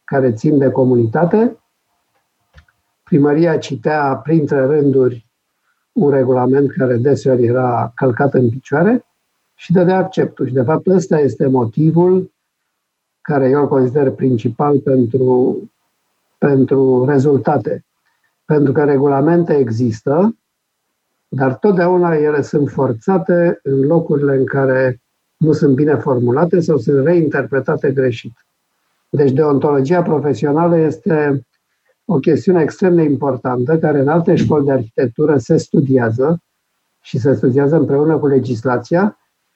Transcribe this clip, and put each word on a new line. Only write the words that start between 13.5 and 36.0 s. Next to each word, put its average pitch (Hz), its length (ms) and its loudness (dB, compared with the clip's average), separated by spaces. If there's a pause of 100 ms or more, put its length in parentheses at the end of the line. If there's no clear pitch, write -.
îl 139 80 0
consider 135 420 0
principal 131 680 -2
pentru, 127 800 0 (800)
pentru 135 680 2
rezultate. 139 800 0 (600)
Pentru 143 280 2
că 147 120 0
regulamente 147 720 2
există, 131 800 -2 (920)
dar 131 260 -4
totdeauna 175 600 0
ele 151 280 0
sunt 143 280 -2
forțate 170 920 -2
în 135 180 -2
locurile 143 560 0
în 131 80 0
care 131 560 -2 (360)
nu 156 160 2
sunt 147 220 2
bine 147 200 2
formulate 135 640 0
sau 160 180 0
sunt 135 260 0
reinterpretate 147 880 -2
greșit. 127 400 -4 (760)
Deci 135 220 2
deontologia 147 720 0
profesională 151 760 0
este 151 680 -2 (580)
o 175 140 0
chestiune 165 440 2
extrem 175 320 0
de 170 80 4
importantă, 131 760 -2
care 156 200 0
în 135 100 0
alte 165 260 0
școli 139 300 0
de 139 80 0
arhitectură 135 640 -2
se 160 180 0
studiază 131 840 0 (580)